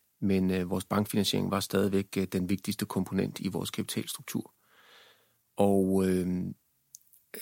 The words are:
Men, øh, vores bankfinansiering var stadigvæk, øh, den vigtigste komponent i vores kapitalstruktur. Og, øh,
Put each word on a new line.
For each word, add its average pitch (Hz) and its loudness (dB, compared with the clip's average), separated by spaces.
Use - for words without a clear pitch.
Men, 95 4
øh, 92 0
vores 95 -2
bankfinansiering 101 0
var 98 0
stadigvæk, 98 2
øh, 95 0
den 90 0
vigtigste 98 -4
komponent 95 -2
i - -4
vores 92 -4
kapitalstruktur. - -6
Og, 95 4
øh, 92 2